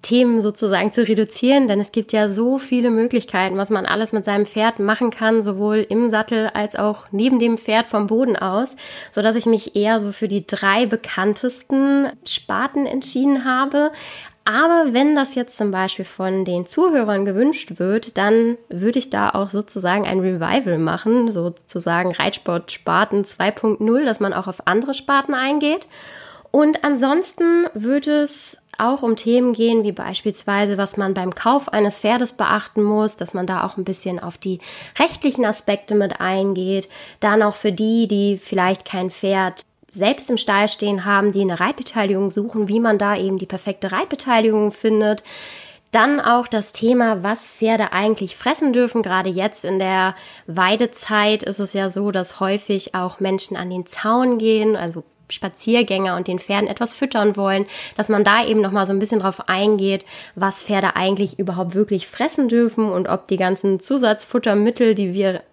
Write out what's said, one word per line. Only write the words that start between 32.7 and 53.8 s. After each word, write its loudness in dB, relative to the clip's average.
muss, 2
dass -10
man -4
da -2
auch -8
ein -6
bisschen -4
auf -12
die -6
rechtlichen 0
Aspekte -2
mit 0
eingeht. -2
Dann 4
auch 0
für -2
die, 2
die 2
vielleicht -2
kein -6
Pferd -2
selbst 0
im 0
Stall 2
stehen -2
haben, 2
die 0
eine 0
Reitbeteiligung -2
suchen, -2
wie 2
man 2
da 2
eben -2
die -6
perfekte -6
Reitbeteiligung 2
findet. 0
Dann 4
auch 2
das -2
Thema, 2
was -4
Pferde 0
eigentlich 0
fressen 0
dürfen. 2
Gerade 0
jetzt -2
in 0
der 0
Weidezeit 0
ist -6
es -6
ja -2
so, -2
dass -2
häufig -2
auch -4
Menschen -2
an -8
den -6